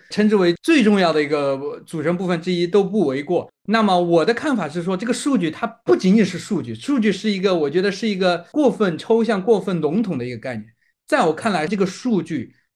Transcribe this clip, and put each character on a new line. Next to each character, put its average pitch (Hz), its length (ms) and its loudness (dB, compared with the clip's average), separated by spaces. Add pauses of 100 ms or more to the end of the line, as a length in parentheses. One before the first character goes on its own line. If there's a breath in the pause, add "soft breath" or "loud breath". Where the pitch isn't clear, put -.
称 214 180 2
之 214 80 2
为 180 160 4 (120)
最 311 180 4
重 208 180 4
要 170 140 2
的 151 80 2
一 147 60 0
个 143 580 -4
组 160 160 -8
成 170 160 0
部 190 80 -4
分 175 160 -2
之 180 100 -4
一 175 140 -2
都 196 180 2
不 185 220 2
为 135 160 2
过。 147 260 -2 (180)
那 220 180 0
么 185 180 4
我 170 240 4
的 233 80 2
看 269 240 -2
法 170 100 -4
是 160 140 -8
说， 185 160 -2
这 202 80 -6
个 240 80 0
数 277 240 0
据 170 140 0
它 - 160 -6 (180)
不 370 100 4
仅 190 200 4
仅 220 100 4
是 170 140 -6
数 175 200 -4
据， 117 140 -8
数 254 260 -2
据 214 120 2
是 202 180 -4
一 196 100 -2
个， 190 140 2
我 151 160 0
觉 175 140 0
得 202 80 0
是 190 160 -4
一 202 100 -2
个 175 340 0
过 285 200 2
分 180 260 -2
抽 226 260 0
象、 208 160 -2
过 196 220 2
分 185 180 -4
笼 151 220 0
统 185 160 -4
的 120 80 -6
一 123 60 -8
个 120 80 -10
概 123 160 -10
念。 107 100 -12 (400)
在 277 220 0
我 156 40 2
看 160 200 -2
来， 160 160 -2
这 196 100 -4
个 190 80 2
数 196 340 -2
据 156 360 -8 (200 soft breath)